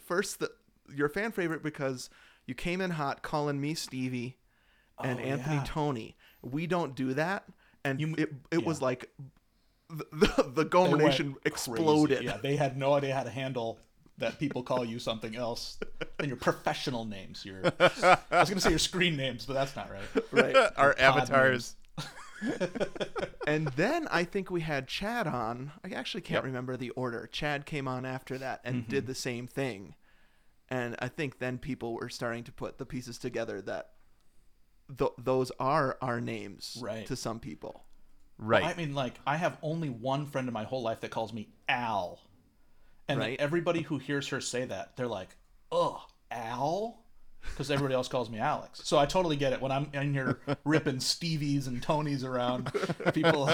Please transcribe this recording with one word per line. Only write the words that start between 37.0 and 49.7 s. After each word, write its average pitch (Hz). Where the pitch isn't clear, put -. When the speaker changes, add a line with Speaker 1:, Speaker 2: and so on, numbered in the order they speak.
Speaker 1:
to 131
some 117
people. -
Speaker 3:
Right. 107
Speaker 2:
I 175
mean, 156
like, 131
I 143
have 160
only 156
one 131
friend 135
in 117
my 107
whole 123
life 113
that 110
calls 110
me 107
Al. 110
And 139
Speaker 1:
Right. 127
Speaker 2:
everybody 165
who 143
hears 139
her 131
say 123
that, 98
they're 123
like, 95
"Ugh, 165
Al?" 135
'Cause 143
everybody 139
else 127
calls 123
me 113
Alex. 127
So 156
I 143
totally 175
get 139
it. 110
When 135